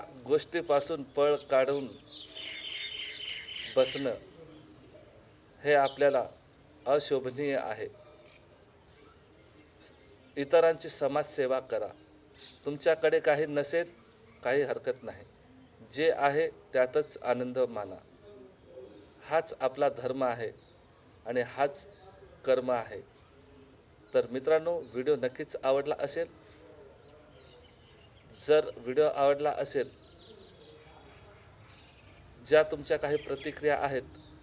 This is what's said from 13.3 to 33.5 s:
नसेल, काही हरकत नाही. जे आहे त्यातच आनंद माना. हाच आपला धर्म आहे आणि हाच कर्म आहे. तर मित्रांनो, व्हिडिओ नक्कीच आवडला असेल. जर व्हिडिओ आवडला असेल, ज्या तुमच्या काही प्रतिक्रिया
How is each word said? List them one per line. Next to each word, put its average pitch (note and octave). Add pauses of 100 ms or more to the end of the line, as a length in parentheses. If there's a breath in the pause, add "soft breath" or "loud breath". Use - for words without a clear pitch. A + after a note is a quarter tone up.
नसेल, C#3+ (540)
काही C3+
हरकत B2+
नाही. - (680)
जे D#3
आहे C#3+
त्यातच -
आनंद B2
माना. G#2+ (1300)
हाच D#3+
आपला C#3
धर्म C3
आहे A#2 (760)
आणि B2
हाच C#3 (580)
कर्म B2+
आहे. A2 (1120)
तर A#2+
मित्रांनो, D#3+
व्हिडिओ C3
नक्कीच B2+
आवडला C#3
असेल. - (2000 loud breath)
जर D3+
व्हिडिओ B2+
आवडला C#3+
असेल, C3+ (2500)
ज्या D3+
तुमच्या D#3
काही D3+
प्रतिक्रिया D3